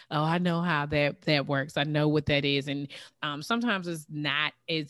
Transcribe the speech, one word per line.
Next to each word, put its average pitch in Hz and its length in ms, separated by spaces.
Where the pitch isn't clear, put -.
"Oh, 151 120
I 160 160
know 175 220
how 160 260
that, 147 360
that 147 240
works. 143 300
I 147 80
know 151 240
what 147 180
that 143 180
is." 139 240
And, 143 200
um, 147 180
sometimes 220 460
it's 165 240
not 147 420
as 160 220